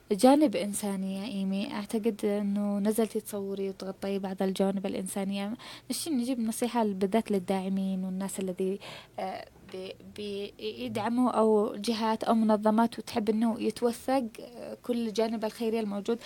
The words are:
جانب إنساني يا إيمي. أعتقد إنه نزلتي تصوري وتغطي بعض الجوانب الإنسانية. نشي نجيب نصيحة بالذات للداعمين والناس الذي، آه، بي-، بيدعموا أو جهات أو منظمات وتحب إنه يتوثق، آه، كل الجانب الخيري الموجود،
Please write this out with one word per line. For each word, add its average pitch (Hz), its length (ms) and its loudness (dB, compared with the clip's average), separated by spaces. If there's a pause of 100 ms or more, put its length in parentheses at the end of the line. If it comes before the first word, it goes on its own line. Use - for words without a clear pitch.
(120)
جانب 254 440 6
إنساني 190 640 -4
يا 196 60 -6
إيمي. 196 480 -2
أعتقد 214 520 -2
إنه 202 540 0
نزلتي 214 400 2
تصوري 196 500 -6
وتغطي 190 500 -6
بعض 190 240 -2
الجوانب 190 420 2
الإنسانية. 196 680 -4 (360)
نشي 302 200 -6
نجيب 247 300 0
نصيحة 226 440 0
بالذات 202 480 0
للداعمين 190 720 -2
والناس 185 340 -6
الذي، 190 400 -2 (400)
آه، 190 260 -8 (280)
بي-، 190 220 -10 (220)
بيدعموا 220 1120 0
أو 220 440 6
جهات 220 480 0
أو 240 100 4
منظمات 214 680 4
وتحب 220 300 -2
إنه 220 320 2
يتوثق، 240 640 0 (180)
آه، 226 420 -12
كل 240 240 0
الجانب 220 380 0
الخيري 220 340 0
الموجود، 208 460 -2